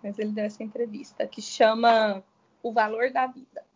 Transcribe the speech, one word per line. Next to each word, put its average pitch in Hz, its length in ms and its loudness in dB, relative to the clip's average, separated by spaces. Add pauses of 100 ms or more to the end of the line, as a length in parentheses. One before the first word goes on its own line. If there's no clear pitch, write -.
mas 202 160 -10
ele 214 140 -4
deu 208 120 -4
essa 214 180 -8
entrevista, 220 640 -6
que - 140 -14
chama 220 800 4 (400)
O 233 100 -6
Valor 220 380 0
da 262 160 0
Vida. - 380 -14 (120)